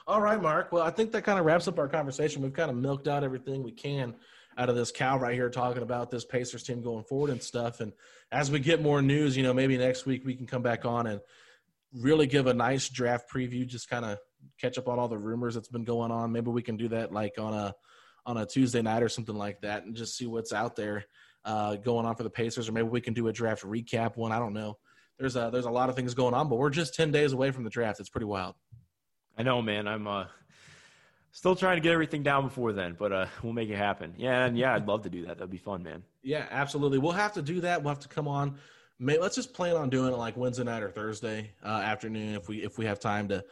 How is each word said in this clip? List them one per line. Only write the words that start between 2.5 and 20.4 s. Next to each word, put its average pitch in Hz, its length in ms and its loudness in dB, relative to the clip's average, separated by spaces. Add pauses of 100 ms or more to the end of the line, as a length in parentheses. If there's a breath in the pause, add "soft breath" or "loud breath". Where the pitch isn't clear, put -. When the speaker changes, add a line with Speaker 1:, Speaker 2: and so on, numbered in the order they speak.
Speaker 1:
kinda 127 200 0
milked 135 340 0
out 143 160 2
everything 135 400 -4
we 117 80 -8
can 131 460 -4 (400 loud breath)
out 123 120 2
of 120 60 6
this 120 160 0
cow 135 260 2
right 123 180 0
here, 123 140 0
talking 123 360 -2
about 120 260 -4
this 117 140 -6
Pacers 123 400 -4
team 120 180 -6
going 113 220 -4
forward 143 260 0
and 120 100 -2
stuff. 117 400 -4
And 107 120 -6 (400 loud breath)
as 139 180 2
we 151 80 2
get 156 240 4
more 143 180 6
news, 139 360 4
you 131 80 4
know, 127 100 4
maybe 131 240 4
next 127 280 0
week 131 180 0
we 131 100 -2
can 123 120 -10
come 123 160 -4
back 117 220 0
on 117 220 0
and 104 140 -4 (720 soft breath)
really 143 320 6
give 131 220 4
a 123 60 6
nice 127 340 2
draft 120 420 0
preview, 127 340 -2
just 120 240 -10
kinda 113 300 -4 (420)
catch 123 160 -2
up 127 120 -4
on 123 100 2
all 123 80 2
the 113 100 -2
rumors 113 380 -2
that's 110 140 -8
been 117 160 -6
going 117 260 0
on. 117 220 -2
Maybe 117 180 0
we 120 120 0
can 113 140 -4
do 113 120 -2
that, 113 240 -2
like, 104 260 -2
on 110 160 -4
a, 104 180 -2 (540 soft breath)
on 120 120 -2
a 107 80 -2
Tuesday 120 360 2
night 113 220 2
or 110 40 4
something 107 280 -6
like 104 240 -8
that 104 240 -4
and 110 100 -10
just 113 220 -8
see 127 100 -6
what's 113 260 -4